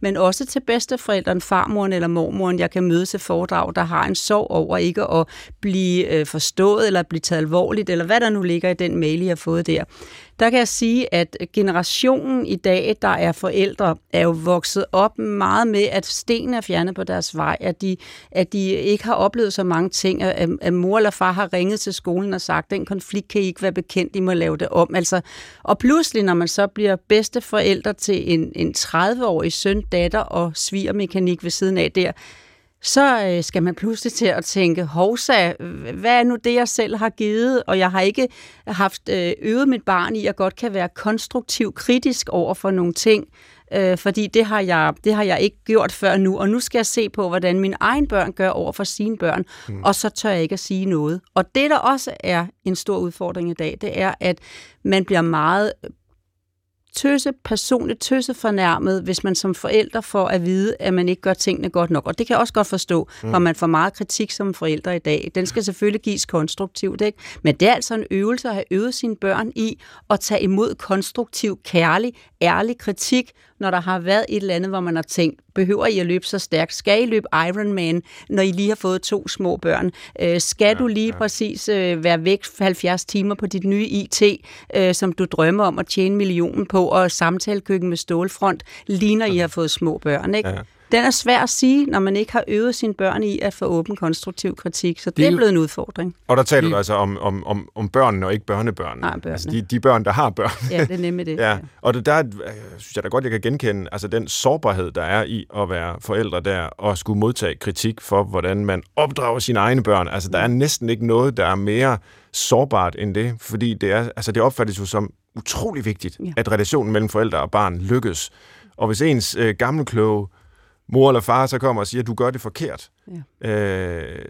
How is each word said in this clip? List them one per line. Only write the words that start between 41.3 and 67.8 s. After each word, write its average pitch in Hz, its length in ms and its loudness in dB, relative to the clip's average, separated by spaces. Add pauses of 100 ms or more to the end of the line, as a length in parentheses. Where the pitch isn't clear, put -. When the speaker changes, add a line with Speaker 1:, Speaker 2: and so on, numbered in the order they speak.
Speaker 1:
kritisk - 560 0
over 180 260 0
for 196 160 -2
nogle 180 220 0
ting, 214 320 4 (500)
øh, 185 240 2
fordi 202 280 0
det 220 180 4
har 208 160 0
jeg, 165 320 2 (120)
det 214 100 4
har 208 80 0
jeg 185 180 2
ikke 208 160 0 (100)
gjort 220 260 4
før 190 240 2
nu, 190 220 2
og 190 100 0
nu 226 120 0
skal - 180 -2
jeg 220 80 2
se 220 220 -2
på, 196 200 -2
hvordan 180 320 2
mine 196 200 0
egne 269 280 2
børn 196 240 0
gør 190 160 0
over 175 240 -2
for 202 120 -6
sine 214 340 -4
børn, 175 260 0 (240)
Speaker 2:
Mm. 98 140 -8
Speaker 1:
og 202 120 4
så - 140 -2
tør - 220 -4
jeg 180 120 2
ikke 160 100 -2
at 190 80 -4
sige 190 240 -4
noget. 165 360 0 (140)
Og 185 100 2 (100)
det, 277 160 2
der 302 80 4
også 262 320 0 (100)
er 175 260 0 (180)
en 185 120 -2
stor 190 220 -4
udfordring 175 520 -4
i 170 40 -6
dag, 156 260 -6
det - 200 -4
er, 190 200 0
at 180 180 0 (460)
man 196 200 4
bliver 175 180 2
meget 170 500 2 (1200)
tøsse, 277 360 2 (120)
personligt 233 560 -2
tøsse 262 340 0
fornærmet, 190 680 0
hvis 180 220 -4
man 196 100 0
som 185 200 0
forælder - 460 0
får 202 280 0
at 180 160 0
vide, 190 360 2
at 185 140 0
man 180 140 2
ikke 185 140 -2
gør 190 120 2
tingene - 360 -2
godt 170 200 0
nok. 151 160 0
Og - 120 -4
det 226 80 -2
kan 247 80 0
jeg 214 60 4
også 233 120 0
godt 208 140 2
forstå, 180 420 -2 (140)
Speaker 2:
Mm. 113 60 -6
Speaker 1:
når 185 100 2
man 170 160 4
får 170 120 -2
meget 165 280 2
kritik - 360 -4
som 196 240 -4
forælder 160 380 -2
i 175 60 -2
dag. 156 360 -2
Den 185 120 -2
skal 214 180 -4
selvfølgelig 208 360 0
gives - 260 -4
konstruktivt, 190 760 -4
ikke? 208 180 0 (240)
Men 151 120 4
det 190 140 6
er 247 60 8
altså 240 200 -2